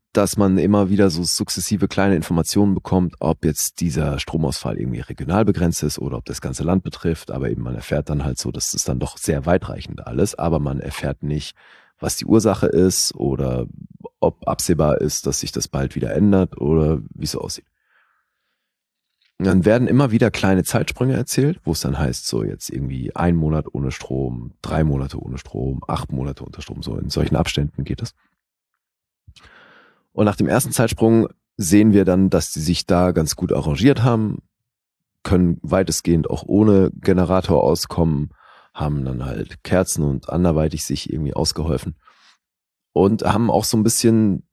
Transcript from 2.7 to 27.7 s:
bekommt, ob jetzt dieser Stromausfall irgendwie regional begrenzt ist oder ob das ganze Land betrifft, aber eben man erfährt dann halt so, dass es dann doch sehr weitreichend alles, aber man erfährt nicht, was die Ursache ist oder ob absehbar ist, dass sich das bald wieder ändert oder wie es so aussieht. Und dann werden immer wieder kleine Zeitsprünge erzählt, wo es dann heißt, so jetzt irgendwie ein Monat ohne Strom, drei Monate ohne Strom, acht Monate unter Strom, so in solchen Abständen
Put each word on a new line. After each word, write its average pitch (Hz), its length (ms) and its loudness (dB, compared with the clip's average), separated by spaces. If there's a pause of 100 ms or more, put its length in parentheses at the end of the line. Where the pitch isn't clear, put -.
bekommt, 90 460 0
ob 78 240 -2
jetzt - 380 -4
dieser 73 360 -2
Stromausfall 69 640 -4
irgendwie 58 220 -6
regional 90 420 -2
begrenzt 87 400 2
ist 73 160 -4
oder 65 180 -6
ob - 80 -14
das - 140 -10
ganze 65 240 -8
Land 90 200 2
betrifft, - 480 -6
aber 65 180 -4
eben 57 140 -4
man 62 120 -8
erfährt 71 340 -4
dann 73 140 -2
halt 67 160 -6
so, - 120 -8
dass - 220 -8
es - 120 -6
dann 69 140 -4
doch - 180 -6
sehr 71 280 -4
weitreichend - 600 -4
alles, 80 280 -2
aber 80 240 0
man 71 200 -4
erfährt - 420 -8
nicht, 73 320 -6 (460)
was - 160 -4
die - 100 -8
Ursache 107 420 2
ist - 460 2
oder 65 520 -2 (560)
ob - 260 0
absehbar 78 540 2
ist, - 260 -4
dass 69 140 -2
sich - 100 -8
das - 160 -4
bald 69 280 -4
wieder 57 200 -4
ändert 95 460 4
oder 76 400 2 (120)
wie - 120 -8
es 78 60 -4
so - 100 -6
aussieht. - 240 -10 (1700)
Und 95 80 0
dann 92 180 4
werden 117 220 6
immer 127 240 4
wieder 113 200 4
kleine 95 320 2
Zeitsprünge - 520 0
erzählt, 131 480 0
wo 82 80 0
es 80 100 -4
dann 67 160 -2
heißt, 69 300 -2
so 55 160 -2
jetzt 50 260 -8
irgendwie 65 460 -6
ein 87 200 2
Monat 78 380 0
ohne 67 180 -4
Strom, 62 680 -6
drei 78 220 0
Monate 67 360 -2
ohne 64 180 -10
Strom, 64 500 -6
acht - 240 -6
Monate 67 340 -6
unter - 160 -16
Strom, - 220 -12
so 55 140 -6
in - 120 -6
solchen - 260 0
Abständen 73 480 -2